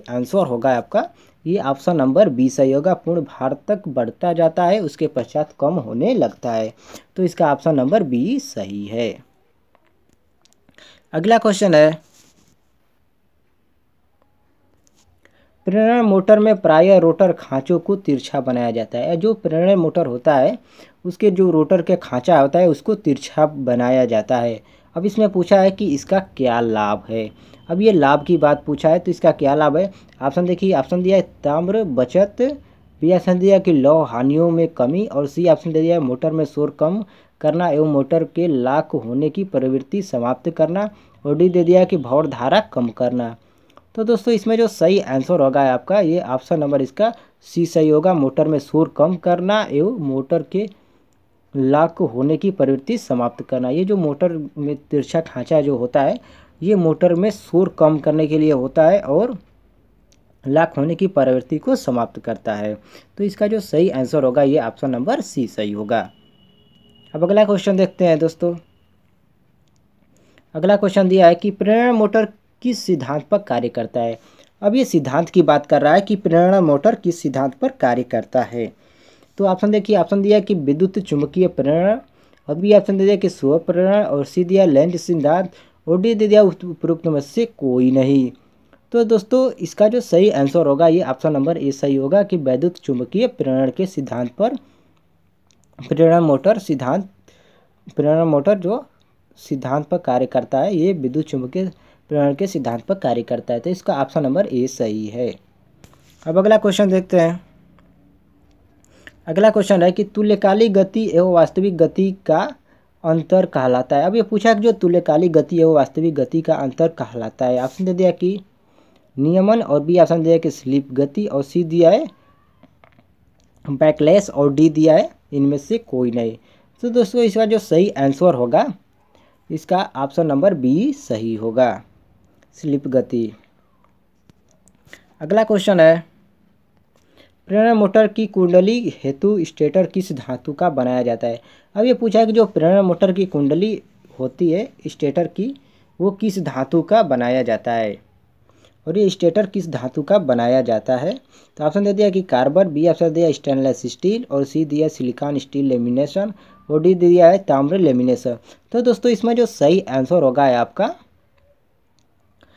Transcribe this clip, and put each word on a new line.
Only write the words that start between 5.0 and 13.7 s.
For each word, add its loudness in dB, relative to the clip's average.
पश्चात -6
कम -2
होने -4
लगता -4
है। -6
तो -2
इसका 0
ऑप्शन 0
नंबर 0
बी -2
सही -12
है। -6
अगला 2
क्वेश्चन 0
है, 6